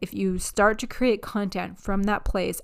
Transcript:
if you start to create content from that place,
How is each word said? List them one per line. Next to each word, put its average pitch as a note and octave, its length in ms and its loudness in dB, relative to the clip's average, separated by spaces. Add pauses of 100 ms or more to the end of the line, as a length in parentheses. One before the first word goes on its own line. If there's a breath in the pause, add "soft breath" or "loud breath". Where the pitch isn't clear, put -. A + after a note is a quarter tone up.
if - 100 -8
you F#3+ 260 0
start G#3+ 420 2
to B3 60 -4
create A#3 360 2
content F#3+ 560 -4
from G3 240 0
that G3+ 240 0
place, F3+ 380 0